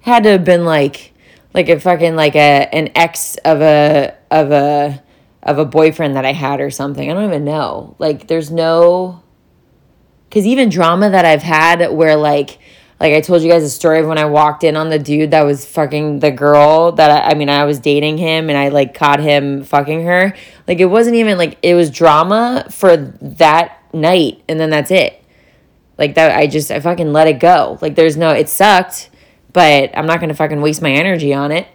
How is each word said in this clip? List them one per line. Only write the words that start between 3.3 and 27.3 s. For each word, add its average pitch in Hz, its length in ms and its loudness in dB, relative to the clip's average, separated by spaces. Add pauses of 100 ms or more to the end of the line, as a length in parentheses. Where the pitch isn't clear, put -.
of 156 160 2
a 147 540 2 (200)
of 151 160 0
a, 147 520 -2 (400)
of 139 160 -4
a 156 60 0
boyfriend 151 520 0
that 131 100 -4
I 139 60 -2
had 139 280 -6
or 143 100 -6
something. 139 380 -8
I 160 60 -6
don't 202 100 -4
even 156 200 -4
know. 147 540 -8
Like, 151 280 -6
there's 160 240 -4
no, 170 720 0 (1080)
'cause 208 140 0
even 247 240 2
drama 180 420 0
that 185 140 2
I've 156 180 2
had 165 500 0
where, 156 240 2
like, 147 420 -2 (420)
like, 156 120 2
I 151 80 2
told 170 220 0
you 165 80 0
guys 170 120 4
the 151 60 -4
story 160 320 0
of 156 60 -2
when 160 120 -4
I 151 60 0
walked 151 400 0
in 156 120 0
on 156 120 -4
the 156 100 -2
dude 147 340 -2
that 156 100 4
was 143 240 -2
fucking 151 540 -4
the 151 100 2
girl 147 640 2
that 156 180 4
I, 147 200 2
I 151 40 2
mean, 147 140 -4
I 143 160 0
was 147 140 -2
dating 147 400 -2
him 160 300 -4
and 143 100 -2
I, 139 100 0
like, 139 260 -2
caught 143 260 0
him 143 440 -2
fucking 147 400 -4
her. 180 300 0 (320)
Like, 175 140 -2
it 185 60 4
wasn't 233 300 2
even, 220 200 0
like, 170 260 -4
it 175 120 2
was 170 160 2
drama 180 800 0
for 180 260 2
that 156 840 -2 (140)
night, 165 560 -2
and 160 100 -4
then 160 120 -2
that's 151 200 -2
it. 185 320 -2 (760)
Like, 147 160 -2
that, 156 220 2
I 151 100 2
just, 147 240 -4
I - 100 -6
fucking 170 320 -4
let 156 160 4
it 147 120 -2